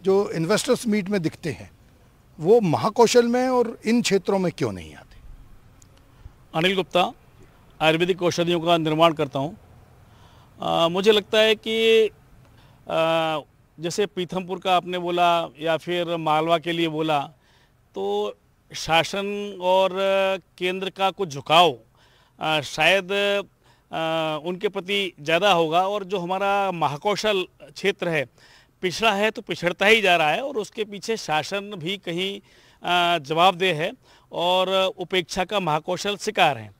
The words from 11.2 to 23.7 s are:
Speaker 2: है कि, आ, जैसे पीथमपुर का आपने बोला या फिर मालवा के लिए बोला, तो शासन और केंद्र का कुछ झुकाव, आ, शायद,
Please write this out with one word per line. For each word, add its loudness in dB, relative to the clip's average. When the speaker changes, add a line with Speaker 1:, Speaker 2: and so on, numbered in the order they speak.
Speaker 2:
है 4
कि, 2
आ, -4
जैसे -4
पीथमपुर -8
का 0
आपने -2
बोला 0
या -2
फिर -4
मालवा 0
के -4
लिए -2
बोला, -2
तो -6
शासन -2
और 4
केंद्र -4
का -2
कुछ -6
झुकाव, 4
आ, 0
शायद, 0